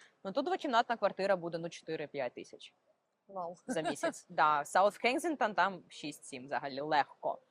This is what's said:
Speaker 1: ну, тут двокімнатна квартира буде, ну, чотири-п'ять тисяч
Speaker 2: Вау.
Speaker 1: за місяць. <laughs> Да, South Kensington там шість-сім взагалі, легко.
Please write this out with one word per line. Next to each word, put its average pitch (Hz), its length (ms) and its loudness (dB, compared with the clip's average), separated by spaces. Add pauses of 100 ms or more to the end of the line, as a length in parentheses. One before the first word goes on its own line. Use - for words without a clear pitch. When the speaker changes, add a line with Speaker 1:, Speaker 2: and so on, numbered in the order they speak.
(240)
Speaker 1:
ну, 196 80 -6
тут 269 120 0
двокімнатна 254 520 2
квартира 196 400 2
буде, 170 220 -4
ну, 170 100 -6
чотири-п'ять 147 680 -6
тисяч - 400 -16 (540)
Speaker 2:
Вау. 180 280 -10 (100)
Speaker 1:
за 233 140 -2
місяць. 320 460 -4
<laughs> - 40 -20
Да, 151 320 4
South 196 420 4
Kensington 254 500 0
там 180 340 2
шість-сім - 560 -12
взагалі, 139 360 -4
легко. 151 580 0 (120)